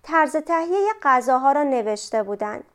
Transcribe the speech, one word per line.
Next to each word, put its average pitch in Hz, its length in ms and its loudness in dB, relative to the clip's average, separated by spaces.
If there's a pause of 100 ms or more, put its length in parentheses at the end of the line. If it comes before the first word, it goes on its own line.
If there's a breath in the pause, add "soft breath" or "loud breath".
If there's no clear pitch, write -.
طرز 311 320 2
تهیهٔ 339 640 0
غذاها 262 500 2
را 294 120 2
نوشته 220 600 -2
بودند. 208 400 -8 (120)